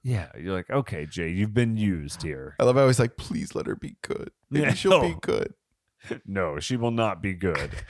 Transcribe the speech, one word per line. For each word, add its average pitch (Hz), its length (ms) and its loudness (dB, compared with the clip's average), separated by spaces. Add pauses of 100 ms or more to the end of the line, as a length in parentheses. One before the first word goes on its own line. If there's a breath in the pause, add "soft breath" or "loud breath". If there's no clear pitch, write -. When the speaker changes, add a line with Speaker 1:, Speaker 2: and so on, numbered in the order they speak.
Speaker 1:
Yeah, 110 240 -2 (120)
you're 90 140 -6
like, 90 160 -6
"Okay, 95 380 -4
Jay, 82 220 -4
you've 104 260 0
been 117 220 2
used 90 440 -2
here." 67 380 -8
Speaker 2:
I - 40 2
love 123 120 6
how 135 100 8
he's 127 140 6
like, 120 180 2
"Please - 380 -8
let - 100 -4
her 104 100 -4
be - 280 -10
good. - 260 -8 (220)
Maybe 147 160 2
Speaker 1:
Yeah, 123 80 4
Speaker 2:
she'll 190 260 6
be 92 120 2
Speaker 1:
no. 82 100 -12
Speaker 2:
good." - 360 -2
Speaker 1:
<laughs> - 40 -20 (600 loud breath)
No, 87 360 -2
she 127 180 -2
will 117 140 0
not 110 320 0
be 98 100 0
good. 82 380 -2 (180 loud breath)